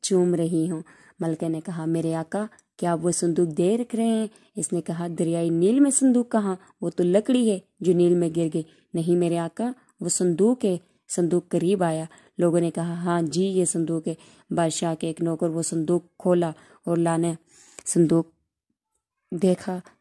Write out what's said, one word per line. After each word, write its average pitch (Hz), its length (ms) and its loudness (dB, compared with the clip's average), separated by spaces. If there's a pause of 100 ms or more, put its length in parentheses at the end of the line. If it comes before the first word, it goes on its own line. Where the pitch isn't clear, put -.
चूम 180 320 2
रही 165 320 0
हों। 165 140 -6 (400)
मलका 165 260 -4
ने 160 140 -4
कहा, 165 240 -8
"मेरे 165 300 -2
आका, 160 320 -6 (320)
क्या 175 120 0
आप 165 80 0
वो 170 120 0
संदूक 170 380 0
दे 175 260 0
रख 233 200 -6
रहे 226 120 0
हैं?" 220 220 0 (280)
इसने 165 240 -4
कहा, 170 280 -6
"दरियाई 170 400 -2
नील 180 300 4
में 277 120 6
संदूक 247 400 2
कहाँ? 202 260 -2 (240)
वो 170 80 -2
तो 180 160 -2
लकड़ी 220 440 2
है 190 120 -2 (200)
जो 180 120 2
नील 175 220 4
में 170 180 2
गिर 165 160 0
गई।" 160 160 -4 (280)
"नहीं 170 240 0
मेरे 170 220 0
आका, 220 340 -6 (280)
वो 170 80 -4
संदूक 190 560 2
है।" 180 140 0 (300)
संदूक 175 380 0
करीब 180 360 0
आया। 160 240 -2 (320)
लोगों 175 220 2
ने 170 100 0
कहा, 170 240 -6
"हाँ 175 280 -2
जी, 165 220 -2
ये 185 220 0
संदूक 165 400 -4
है।" 165 100 -6 (340)
बादशाह 165 440 -2
के 165 140 -6
एक 160 120 -8
नौकर 165 280 -2
वो 160 140 -4
संदूक 165 460 -2 (100)
खोला 175 340 2 (340)
और 170 120 0
लाने 165 380 0 (500)
संदूक 165 440 4 (1000)
देखा 180 500 0 (200)